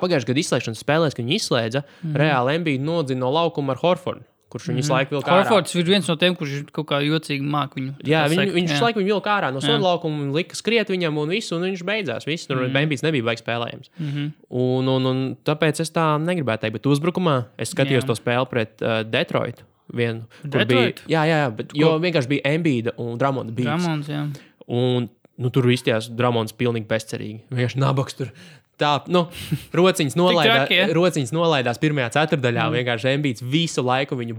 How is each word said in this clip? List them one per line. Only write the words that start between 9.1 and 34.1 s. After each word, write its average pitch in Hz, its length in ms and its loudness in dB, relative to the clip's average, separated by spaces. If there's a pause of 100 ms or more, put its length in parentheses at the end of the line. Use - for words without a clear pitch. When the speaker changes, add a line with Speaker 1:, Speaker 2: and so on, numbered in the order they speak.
Speaker 1:
vilka 208 180 -2
ārā 185 200 0
no 135 100 -4
soda 147 160 2
Speaker 2:
Jā. - 20 0
Speaker 1:
laukuma, 160 540 0
lika 180 180 -4
skriet 214 400 0
viņam 170 240 0
un 151 120 -2
visu, 190 260 -4
un 170 80 -2
viņš 185 200 -4
beidzās. 180 440 -4
Viss, 156 180 -6
tur 135 120 -2
Speaker 2:
Mhm. 127 180 0
Speaker 1:
Embiids 147 260 0
nebija 135 220 0
baigs 117 180 -2
spēlējams. 120 480 -6 (100)
Speaker 2:
Mhm. 147 280 -4 (240)
Speaker 1:
Un, 127 360 0
un, 131 200 2
un 131 360 -2
tāpēc 156 360 0
es 160 100 -4
tā 156 320 2
negribētu 143 460 -2
teikt, 110 60 -4
bet 113 100 -8
uzbrukumā 147 640 2 (120)
es - 160 -6
skatījos 135 300 2
Speaker 2:
Jā. - 20 -4
Speaker 1:
to 127 80 0
spēli 123 360 0
pret, 113 280 -2
ā, 110 320 0
Detroitu 120 540 -2 (280)
vienu, 117 360 -4 (160)
kur 139 160 0
Speaker 2:
Detroit? 123 480 2
Speaker 1:
bija, 156 160 2
jā, - 20 2
jā, 156 220 2
jā, 110 80 -4
bet, - 180 -10
Speaker 2:
Ko? 147 60 -2
Speaker 1:
jo 160 200 4
vienkārši 160 280 0
bija 139 160 0
Embiida 139 560 0
un 117 180 -6
Dramonda 127 340 0
beefs. 117 140 -2 (180)
Speaker 2:
Dramonds, 151 240 -2
jā. 147 200 -6 (400)
Speaker 1:
Un, 123 420 0 (260)
nu, 123 140 -2
tur 127 140 2
izstījās 120 520 2
Dramonds 117 380 0
pilnīgi 117 320 -2
bezcerīgi. 110 560 -6 (100)
Vienkārši 123 300 -2
nabaks 135 340 0
tur 123 140 -8 (500)
tā, 147 280 2
nu, 170 200 2 (220)
Speaker 2:
<laughs> - 240 -6
Speaker 1:
rociņas 170 400 2
Speaker 2:
Tik 156 60 0
Speaker 1:
nolaidā-, 170 480 4
Speaker 2:
traki, 196 80 2
ja? 185 120 4
Speaker 1:
rociņas 160 440 2
nolaidās 151 480 2
pirmajā 147 320 0
ceturdaļā. 127 520 2
Speaker 2:
Mm. 113 140 0
Speaker 1:
Vienkārši 123 360 -2
Embiids 139 280 -2
visu 147 420 -2
laiku 131 320 0